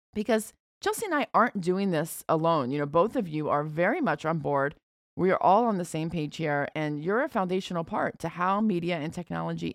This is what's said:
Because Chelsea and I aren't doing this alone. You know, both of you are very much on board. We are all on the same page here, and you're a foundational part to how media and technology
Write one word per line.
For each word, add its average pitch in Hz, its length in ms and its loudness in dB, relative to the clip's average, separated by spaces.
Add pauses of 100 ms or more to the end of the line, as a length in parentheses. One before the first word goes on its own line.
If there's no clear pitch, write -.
(120)
Because 214 400 -2 (300)
Chelsea 427 240 0
and 349 80 -2
I 277 200 0
aren't 208 260 4
doing 180 320 0
this 160 360 -2
alone. 160 440 2
You 147 60 -2
know, 143 80 0
both 160 280 2
of 214 140 -2
you 151 200 -4
are 147 140 2
very 170 380 0
much 165 240 0
on 160 140 0
board. 143 360 0 (420)
We 180 140 2
are - 120 2
all 208 240 6
on 214 120 0
the 175 60 -2
same 160 260 -4
page 151 280 -4
here, 143 360 0
and 151 300 -2
you're 208 180 0
a 294 60 -2
foundational 185 560 -2
part - 360 -4
to 165 80 -6
how 180 320 -2
media 175 380 0
and 156 160 -6
technology 165 600 -6